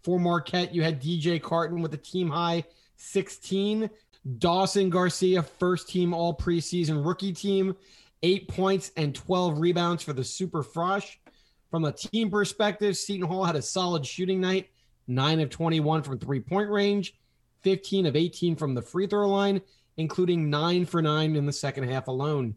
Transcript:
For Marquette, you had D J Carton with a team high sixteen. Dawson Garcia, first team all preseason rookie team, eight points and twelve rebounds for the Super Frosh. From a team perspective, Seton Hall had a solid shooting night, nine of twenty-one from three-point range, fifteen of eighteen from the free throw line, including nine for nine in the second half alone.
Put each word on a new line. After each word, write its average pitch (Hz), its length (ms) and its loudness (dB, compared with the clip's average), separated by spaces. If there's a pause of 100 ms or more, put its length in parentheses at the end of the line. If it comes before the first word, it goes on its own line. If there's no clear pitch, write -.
For 180 180 2
Marquette, 175 540 0
you 170 80 2
had 160 180 0
D 160 200 0
J 170 180 2
Carton 165 440 -2
with 151 120 -4
a 151 40 -8
team 180 320 -2
high 170 340 0 (320)
sixteen. 202 920 -2 (520)
Dawson 185 500 2
Garcia, 180 520 2
first 180 460 -2
team 175 260 2
all 170 220 0
preseason 160 720 0
rookie 185 260 -2
team, 190 440 0 (480)
eight 185 240 2
points 190 500 0
and 147 160 0
twelve 180 460 0
rebounds 175 420 2
for 147 120 -8
the 127 100 -4
Super 165 400 -4
Frosh. 190 540 -2 (520)
From 165 160 0
a 143 80 -2
team 220 360 -2
perspective, 202 680 0
Seton 185 300 -4
Hall 185 180 0
had 165 100 2
a 135 60 0
solid 175 440 -2
shooting 185 360 -2
night, 185 280 0 (380)
nine 160 320 2
of 147 100 0
twenty-one 160 520 0
from 135 180 -6
three-point 175 500 -2
range, 202 440 0 (480)
fifteen 190 440 2
of 143 120 2
eighteen 170 380 0
from 139 180 -2
the 123 80 -2
free 185 260 -2
throw 208 220 2
line, 196 320 2 (340)
including 160 540 0
nine 170 360 2
for 170 160 0
nine 156 360 2
in 143 80 0
the 143 80 -2
second 139 320 -4
half 131 240 -2
alone. 135 480 -2